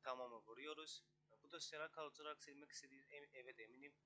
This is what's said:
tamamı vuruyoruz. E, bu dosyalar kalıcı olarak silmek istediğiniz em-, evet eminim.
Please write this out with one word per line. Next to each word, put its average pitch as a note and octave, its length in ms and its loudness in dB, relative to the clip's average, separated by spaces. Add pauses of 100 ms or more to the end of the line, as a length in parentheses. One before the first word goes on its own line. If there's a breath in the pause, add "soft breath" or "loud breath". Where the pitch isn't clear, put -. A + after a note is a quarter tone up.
tamamı B2+ 340 4
vuruyoruz. C#3+ 680 -2 (260)
E, - 120 -20
bu D3+ 100 -10
dosyalar D#3 380 4
kalıcı D3+ 320 2
olarak D3+ 200 4
silmek D3 280 -6
istediğiniz C3+ 400 -4
em-, C#3+ 220 -4
evet B2+ 280 -6
eminim. C3 340 -6 (100)